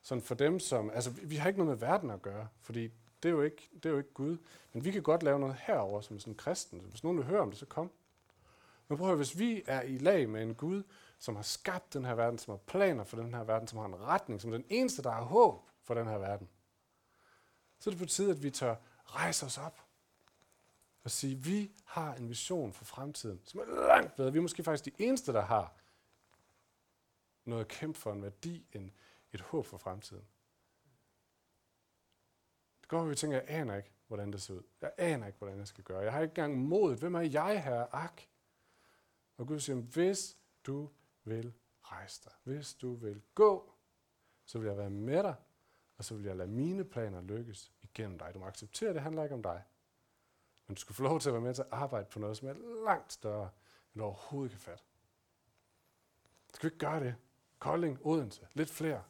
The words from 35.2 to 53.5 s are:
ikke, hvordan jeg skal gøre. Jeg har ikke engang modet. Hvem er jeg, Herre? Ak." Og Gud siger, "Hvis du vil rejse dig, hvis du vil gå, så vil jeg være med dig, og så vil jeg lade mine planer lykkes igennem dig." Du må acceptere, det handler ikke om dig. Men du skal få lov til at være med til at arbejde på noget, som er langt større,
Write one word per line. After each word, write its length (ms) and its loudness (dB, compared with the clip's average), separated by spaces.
ikke, 100 -14
hvordan 200 -10
jeg 100 -10
skal 160 -18
gøre. 160 -6
Jeg 140 0
har 80 0
ikke 100 0
engang 260 0
modet. 420 4
Hvem 160 -2
er 60 2
jeg, 420 2
Herre? 320 -2
Ak." 260 -6
Og 100 -8
Gud 120 -4
siger, 220 -2
"Hvis 560 0
du 240 -4
vil 300 -6
rejse 420 -14
dig, 100 -20
hvis 300 -8
du 220 -6
vil 260 -6
gå, 360 10
så 140 -6
vil 80 -2
jeg 100 0
være 120 -4
med 340 0
dig, 120 0
og 80 -10
så 100 -8
vil 100 -6
jeg 100 -4
lade 140 -4
mine 360 -2
planer 360 -6
lykkes 600 -10
igennem 380 -10
dig." 140 -12
Du 60 -14
må 60 -12
acceptere, 480 -6
det 80 -2
handler 220 -4
ikke 120 -4
om 80 -6
dig. 200 -4
Men 80 -8
du 60 -12
skal 140 -14
få 80 -2
lov 160 4
til 100 0
at 40 2
være 80 0
med 120 -2
til 80 -6
at 100 -4
arbejde 340 -4
på 140 -14
noget, 180 -6
som 100 -10
er 380 -10
langt 280 2
større, 360 -6